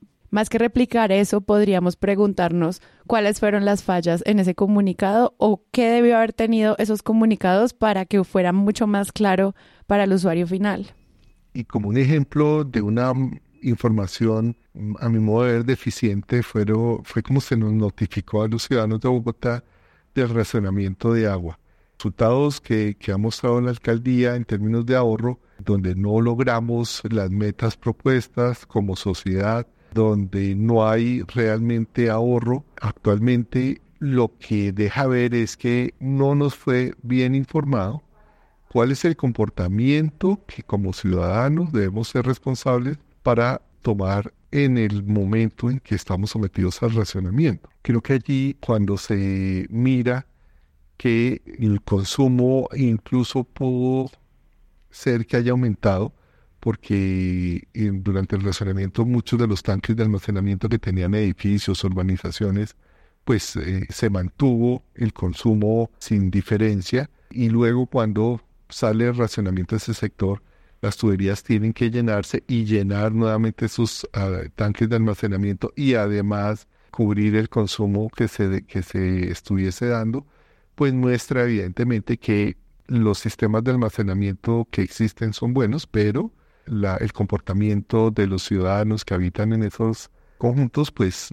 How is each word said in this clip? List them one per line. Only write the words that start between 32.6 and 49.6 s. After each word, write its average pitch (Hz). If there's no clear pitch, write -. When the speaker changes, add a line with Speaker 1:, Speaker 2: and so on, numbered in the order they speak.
Speaker 2:
Actualmente 120
lo 127
que 101
deja 104
ver 123
es 117
que 123
no 139
nos 143
fue 127
bien 127
informado 135
cuál 120
es 135
el 165
comportamiento 127
que -
como 98
ciudadanos 113
debemos 104
ser 123
responsables 127
para 120
tomar 101
en 143
el 104
momento 104
en 135
que -
estamos 95
sometidos 98
al 117
racionamiento. 110
Creo 117
que -
allí 135
cuando 101
se 95